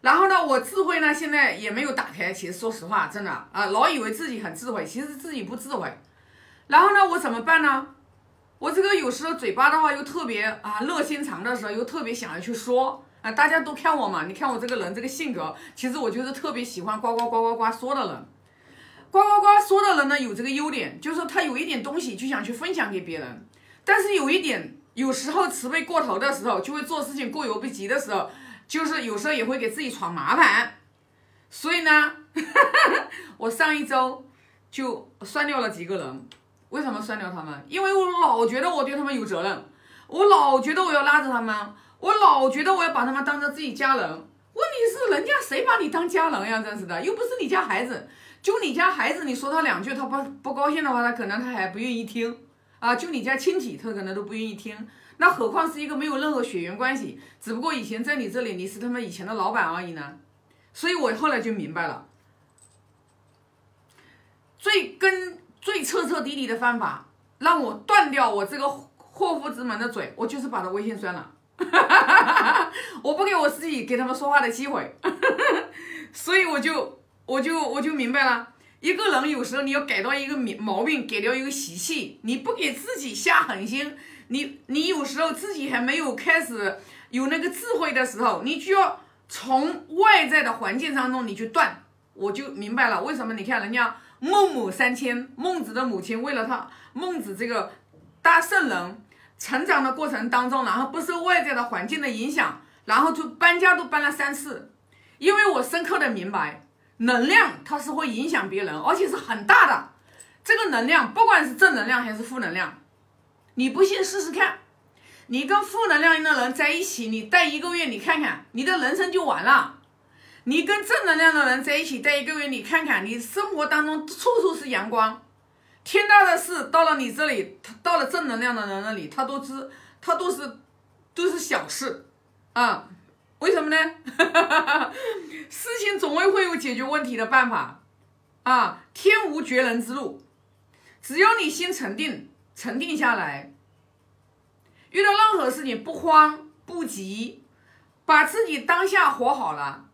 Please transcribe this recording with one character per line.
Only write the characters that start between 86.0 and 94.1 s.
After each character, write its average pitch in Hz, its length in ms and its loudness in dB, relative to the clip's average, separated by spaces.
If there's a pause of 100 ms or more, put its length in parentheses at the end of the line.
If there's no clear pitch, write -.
开 330 260 2
始 208 380 -4 (320)
有 262 160 -2
那 311 120 0
个 320 120 -2
智 466 280 -4
慧 311 140 0
的 254 120 2
时 220 180 -4
候， 208 200 2
你 285 160 -4
就 381 160 0
要 381 260 4 (280)
从 262 580 -2 (100)
外 392 300 6
在 302 160 2
的 240 100 -2
环 220 240 -4
境 294 180 -4
当 254 180 -2
中 254 140 -4
你 202 80 -8
去 220 120 -8
断。 - 380 0 (300)
我 202 180 -4
就 269 180 -8
明 220 240 -8
白 247 140 2
了， 202 140 0
为 294 120 -6
什 240 120 -6
么 226 80 -6
你 196 100 -8
看 226 160 -2
人 202 120 -8
家 240 240 -2 (220)